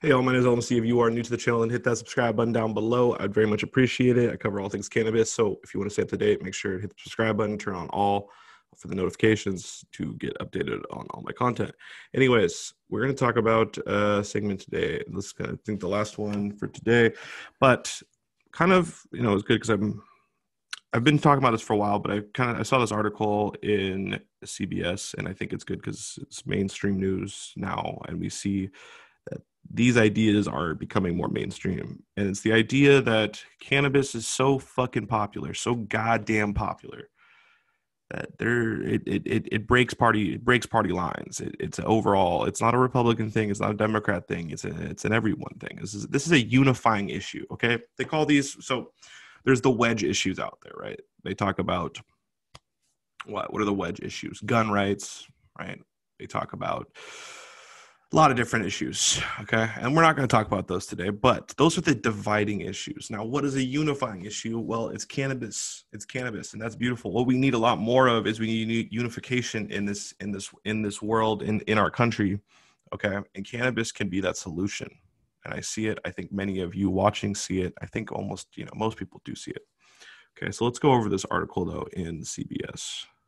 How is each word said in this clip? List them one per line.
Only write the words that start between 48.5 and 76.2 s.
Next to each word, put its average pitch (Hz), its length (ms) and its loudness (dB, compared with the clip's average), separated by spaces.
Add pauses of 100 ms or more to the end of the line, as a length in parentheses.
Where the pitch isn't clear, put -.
so 127 260 -4 (540)
there's 123 160 4
the 135 100 6
wedge 113 320 2
issues 92 360 0
out - 240 -8
there, 50 120 -20
right? - 240 -10 (240)
They 98 120 -4
talk 98 240 0
about 90 420 -2 (1300)
what? - 260 -6
What - 80 -2
are 107 40 2
the 101 80 2
wedge 95 280 -4
issues? - 400 -10
Gun 110 300 2
rights, 101 560 0 (320)
right? 92 200 -10 (380)
They - 80 -16
talk - 280 -6
about - 340 -6 (1300)
a - 40 6
lot 156 120 10
of 131 60 2
different 113 300 0
issues, - 560 -2 (180)
okay? 113 380 0
And 131 180 0
we're 165 60 6
not 160 160 6
gonna 135 100 0
talk 107 180 4
about 95 220 -2
those 87 180 -2
today, - 220 -6
but 107 480 0
those 165 220 4
are 185 40 -2
the 156 140 2
dividing 104 640 0
issues. 98 500 -10
Now, 107 140 -8
what 139 220 -2
is 139 100 -2
a 135 80 0
unifying 131 640 -4
issue? 113 340 -6
Well, 113 300 -4
it's - 160 -10
cannabis. 131 880 -6
It's 104 100 -14
cannabis, 123 480 -10
and 110 100 -12
that's 110 140 -8
beautiful. 117 380 -2
What 123 120 2
we 127 120 4
need 131 160 4
a 123 40 2
lot 117 220 4
more 123 280 6
of 113 200 4
is 110 100 -2
we 110 100 -2
need 113 220 -2
uni-, 113 220 0
unification 117 800 -4
in 101 140 -4
this, 101 340 -8
in 101 140 -6
this, 98 200 -10 (120)
in 110 160 -2
this 104 200 -4
world, 110 400 2
in, 107 200 -2
in 107 160 2
our 101 120 4
country, 110 480 0 (560)
okay? 98 260 -2 (140)
And 98 120 -12
cannabis 120 480 -4
can 101 160 -4
be 90 100 -2
that 92 160 -2
solution. 90 540 -6 (560)
And - 80 -8
I - 80 -8
see - 260 -6
it. 107 160 -4
I 95 80 -6
think 92 220 -12